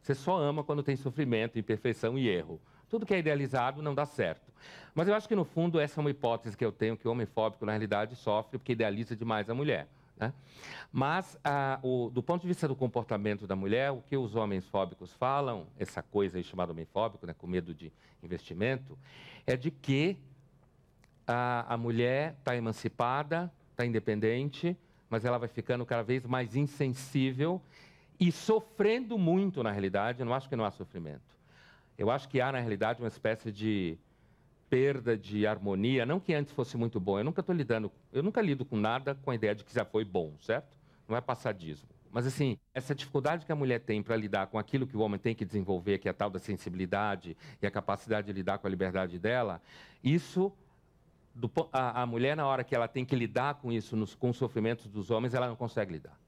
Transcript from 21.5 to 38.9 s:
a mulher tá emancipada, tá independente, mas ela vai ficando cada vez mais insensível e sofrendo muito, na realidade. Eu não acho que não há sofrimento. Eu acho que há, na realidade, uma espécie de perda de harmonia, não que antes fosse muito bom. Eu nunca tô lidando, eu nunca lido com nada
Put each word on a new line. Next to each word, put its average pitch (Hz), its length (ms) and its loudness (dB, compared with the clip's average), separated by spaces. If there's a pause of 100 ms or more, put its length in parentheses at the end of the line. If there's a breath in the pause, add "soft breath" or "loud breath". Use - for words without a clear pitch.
a 117 40 0
mulher 123 680 2
tá 123 120 0
emancipada, 135 960 -2 (240)
tá 123 100 0
independente, 117 880 0 (340 soft breath)
mas 113 140 0
ela 123 140 2
vai 117 100 -4
ficando 120 380 -2
cada 117 160 0
vez 127 240 0
mais 123 300 -2
insensível 139 1040 0 (580 loud breath)
e 175 120 6
sofrendo 220 840 2
muito, 185 460 2
na 107 80 2
realidade. 101 480 0
Eu 127 60 -2
não 117 80 0
acho 131 160 -4
que 135 60 -4
não 113 100 0
há 98 60 0
sofrimento. 80 680 -12 (600 loud breath)
Eu - 120 2
acho 139 180 0
que 131 140 2
há, 131 100 2
na 131 80 -2
realidade, 113 420 0
uma 117 60 -2
espécie 110 440 -2
de 101 460 0 (720 soft breath)
perda 127 480 2
de 104 300 2
harmonia, 104 580 2
não 160 140 0
que 185 140 -2
antes 143 200 -2
fosse 123 240 -2
muito 113 220 0
bom. 98 180 0
Eu 104 60 0
nunca 160 180 -2
tô 185 100 -2
lidando, 117 400 0 (220)
eu 135 80 0
nunca 214 200 0
lido 139 220 0
com 113 140 -4
nada 131 380 0